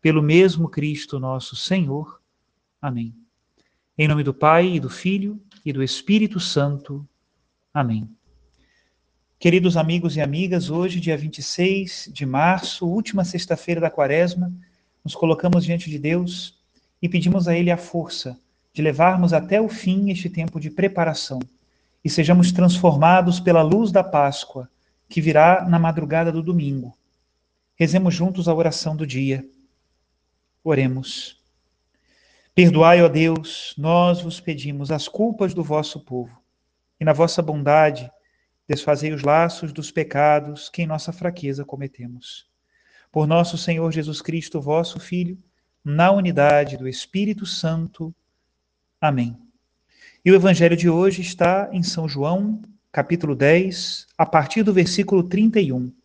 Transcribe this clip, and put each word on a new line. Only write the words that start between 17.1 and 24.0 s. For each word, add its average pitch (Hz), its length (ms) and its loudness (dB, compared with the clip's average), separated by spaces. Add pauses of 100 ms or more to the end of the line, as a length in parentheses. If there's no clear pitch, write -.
pedimos 180 360 0
a 170 80 2
Ele 175 160 2
a 170 60 2
força - 640 -10 (320)
de 151 100 -4
levarmos 170 500 2
até 165 280 0
o - 80 -2
fim 196 420 -2
este 175 200 -6
tempo 165 300 -6
de 151 100 -8
preparação 165 720 -2 (640)
e 160 40 0
sejamos 175 440 4
transformados 175 880 4
pela 165 220 4
luz 196 280 2
da 185 120 4